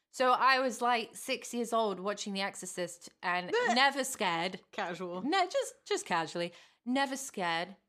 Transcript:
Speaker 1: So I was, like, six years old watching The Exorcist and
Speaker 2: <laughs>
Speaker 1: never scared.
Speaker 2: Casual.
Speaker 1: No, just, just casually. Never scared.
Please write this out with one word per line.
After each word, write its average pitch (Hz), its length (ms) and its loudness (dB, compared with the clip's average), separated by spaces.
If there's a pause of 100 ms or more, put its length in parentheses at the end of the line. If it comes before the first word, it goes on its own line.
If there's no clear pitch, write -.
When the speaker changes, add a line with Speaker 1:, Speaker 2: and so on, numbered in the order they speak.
(120)
Speaker 1:
So 254 200 4
I 254 280 6
was, 254 220 0
like, 240 320 2
six - 400 -6
years 233 200 -2
old 214 260 2
watching 202 340 -6
The 196 80 -2
Exorcist 185 680 -8 (120)
and 180 300 0 (100)
Speaker 2:
<laughs> 480 140 2
Speaker 1:
never 269 280 4
scared. 185 560 -2 (120)
Speaker 2:
Casual. 180 520 -6
Speaker 1:
No, 349 220 2
just, 466 280 -2 (140)
just - 180 -2
casually. 175 480 -2 (320)
Never 262 320 0
scared. 180 580 -4 (140)